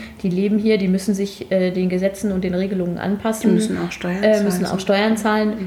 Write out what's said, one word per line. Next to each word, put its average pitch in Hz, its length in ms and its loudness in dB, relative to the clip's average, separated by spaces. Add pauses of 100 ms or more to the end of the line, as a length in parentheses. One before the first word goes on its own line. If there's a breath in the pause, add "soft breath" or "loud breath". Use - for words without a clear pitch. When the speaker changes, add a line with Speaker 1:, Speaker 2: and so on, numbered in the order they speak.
(220 loud breath)
Speaker 1:
Die 196 60 -2
leben 196 300 2
hier, 220 200 4
die 190 100 0
müssen 190 260 0
sich, 196 380 -6
äh, 185 180 2
den 185 180 0
Gesetzen 190 440 0
und 185 120 0
den 180 100 0
Regelungen 185 440 -2
anpassen. 208 520 0
Speaker 2:
Die 185 40 6
müssen 185 240 0
auch 175 140 -4
Steuern 180 320 -4
Speaker 1:
Äh, 214 80 6
Speaker 2:
zahlen, 208 120 4
Speaker 1:
müssen 180 220 0
auch - 60 -2
Speaker 2:
so. 190 80 -2
Speaker 1:
Steuern 208 360 2
zahlen, 214 320 0 (180)